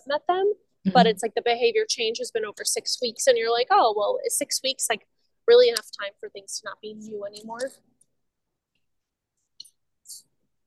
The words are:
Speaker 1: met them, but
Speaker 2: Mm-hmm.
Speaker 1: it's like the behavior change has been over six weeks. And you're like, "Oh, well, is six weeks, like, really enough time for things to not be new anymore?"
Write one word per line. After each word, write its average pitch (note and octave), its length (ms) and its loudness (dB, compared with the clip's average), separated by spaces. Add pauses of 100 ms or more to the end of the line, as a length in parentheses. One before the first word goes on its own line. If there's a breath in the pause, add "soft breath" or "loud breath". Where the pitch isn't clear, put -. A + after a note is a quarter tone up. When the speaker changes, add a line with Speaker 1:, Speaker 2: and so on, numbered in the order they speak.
Speaker 1:
met C#4+ 220 -4
them, G4 260 2 (320)
but F#3+ 80 2
Speaker 2:
Mm-hmm. A#3+ 140 8
Speaker 1:
it's G#3+ 160 -2
like A3 120 -6
the A#3 60 -2
behavior A#3 480 0
change A3+ 300 -4
has A#3 120 -8
been G#3+ 140 -4
over G#3 180 -12
six - 380 -4
weeks. A#3+ 260 -4
And B3 100 6
you're A3+ 140 0
like, A#3+ 200 2
"Oh, D4 260 6
well, G3+ 280 0
is - 120 -4
six - 260 -4
weeks, C4 260 -4
like, G#3+ 180 -6 (400)
really A#3+ 200 8
enough A#3 220 -2 (100)
time G3+ 200 -12
for G#3+ 100 -14
things G3 300 -12
to G#3+ 60 -16
not G3+ 160 -14
be G#3+ 120 -12
new G#3+ 320 -12
anymore?" A3 460 -10 (3000)